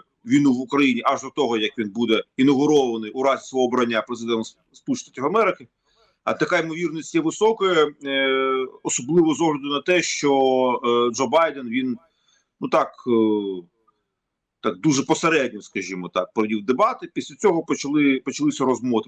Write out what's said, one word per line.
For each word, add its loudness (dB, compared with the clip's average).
війну 4
в 0
Україні 0
аж 0
до -12
того, 0
як -2
він -4
буде 0
інаугурований 2
у -4
разі 0
свого 0
обрання 0
президентом -4
Сп-, -16
Сполучених -6
Штатів -8
Америки. 0
А -2
така 0
ймовірність -6
є 2
високою, 2
е, 0
особливо 2
з -4
огляду 0
на -4
те, 2
що, -2
е, -4
Джо -2
Байден, 0
він, -4
ну -6
так, 0
е, 0
так -4
дуже 2
посередньо, 0
скажімо -8
так, -2
провів -2
дебати. 0
Після -8
цього 2
почали, 0
почалися -2
розмови 0